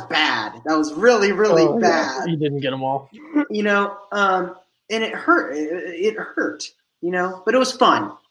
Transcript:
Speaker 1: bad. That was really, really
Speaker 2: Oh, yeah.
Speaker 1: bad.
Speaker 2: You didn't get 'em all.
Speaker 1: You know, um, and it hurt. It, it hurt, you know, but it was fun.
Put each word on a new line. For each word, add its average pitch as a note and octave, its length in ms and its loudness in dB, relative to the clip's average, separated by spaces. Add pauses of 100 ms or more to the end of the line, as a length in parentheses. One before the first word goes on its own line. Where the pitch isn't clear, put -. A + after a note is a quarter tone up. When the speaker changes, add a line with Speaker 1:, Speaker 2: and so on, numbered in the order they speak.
Speaker 1:
bad. B2+ 460 0 (120)
That D#3 100 0
was D3+ 180 0
really, G#3 380 4
really F#3 320 4
Speaker 2:
Oh, D3 160 2
yeah. E3+ 400 2
Speaker 1:
bad. F3 100 -4
Speaker 2:
You E3 60 0
didn't C#3+ 260 -2
get C3 120 -2
'em C3 100 -6
all. C3+ 260 -4 (420)
Speaker 1:
You G#3+ 120 -2
know, G3+ 320 0 (160)
um, F#3 440 0 (340)
and A3+ 140 -2
it G#3 100 -6
hurt. - 420 0
It, - 140 -4
it G#3+ 480 -4
hurt, F3 460 -6 (380)
you F3 100 -4
know, F#3 340 -4
but A3+ 80 0
it C4 60 4
was B3 120 0
fun. C3 400 2 (200)